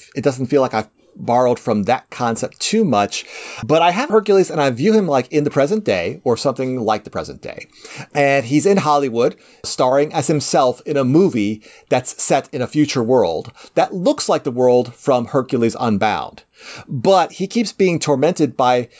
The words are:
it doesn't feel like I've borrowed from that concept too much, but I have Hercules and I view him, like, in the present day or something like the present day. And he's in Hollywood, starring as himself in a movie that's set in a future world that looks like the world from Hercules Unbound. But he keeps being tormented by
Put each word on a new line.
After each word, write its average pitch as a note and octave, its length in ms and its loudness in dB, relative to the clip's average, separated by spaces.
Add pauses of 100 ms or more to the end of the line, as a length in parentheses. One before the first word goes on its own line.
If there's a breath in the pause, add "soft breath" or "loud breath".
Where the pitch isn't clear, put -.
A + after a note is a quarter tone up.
(160)
it C#3 80 -4
doesn't C3 220 -2
feel C#3 160 2
like B2 120 -2
I've G#2+ 140 -4 (280)
borrowed B2 440 2
from G#2+ 240 0
that A#2+ 260 -2
concept - 480 -6
too A3 260 0
much, G2+ 400 0 (400 loud breath)
but D#3 180 2
I F3 100 4
have A#3 160 -4
Hercules G3+ 420 2
and D#3+ 100 -2
I C#3 100 2
view C#3 220 0
him, G#3 140 2
like, C3+ 260 0
in D3 120 2
the D3 60 -2
present F#3 340 0
day G2+ 400 -2
or A#2 120 2
something B2+ 440 -4
like G#2+ 240 -2
the - 60 -16
present D2+ 300 -10
day. - 280 -14 (460 loud breath)
And C#3 300 2
he's D3+ 220 0
in G3 100 4
Hollywood, C#3 600 0 (280 soft breath)
starring C#3 480 0
as D#3 140 -4
himself C#3+ 600 0
in D3 100 -4
a C3+ 80 0
movie B2 580 2 (260 loud breath)
that's - 320 -4
set C#3 320 -2
in C3 100 -6
a A#2 40 -2
future D3 360 0
world G#2+ 500 0 (220 loud breath)
that F3 200 0
looks B3 340 -2
like E3 140 0
the C#3+ 80 -4
world B2 440 2
from B2 320 0
Hercules A#2+ 520 0
Unbound. G2+ 640 -2 (460 loud breath)
But E3+ 420 2
he F#3+ 160 -6
keeps A3 260 -2
being F3 280 0
tormented D3 560 0
by B2 320 2 (120 loud breath)